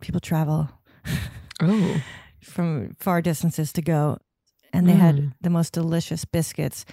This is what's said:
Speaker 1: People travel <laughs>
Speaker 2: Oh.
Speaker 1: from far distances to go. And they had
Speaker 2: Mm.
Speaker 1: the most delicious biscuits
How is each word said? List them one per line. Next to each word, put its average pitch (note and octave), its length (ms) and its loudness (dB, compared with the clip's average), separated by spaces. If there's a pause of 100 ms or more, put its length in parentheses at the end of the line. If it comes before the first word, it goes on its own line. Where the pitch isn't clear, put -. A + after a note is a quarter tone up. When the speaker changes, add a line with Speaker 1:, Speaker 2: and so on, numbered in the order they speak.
Speaker 1:
People - 180 -4
travel D#3 480 -2 (360)
<laughs> - 580 -8
Speaker 2:
Oh. E3+ 400 2 (400)
Speaker 1:
from D#3+ 560 -4
far F3 240 0
distances D#3+ 500 -2
to - 100 -4
go. D3+ 360 0 (560)
And F3+ 120 4
they F3+ 60 8
had E3 240 8
Speaker 2:
Mm. C#3+ 240 -2
Speaker 1:
the F3+ 100 -4
most E3 220 0
delicious E3 540 -4
biscuits - 680 -4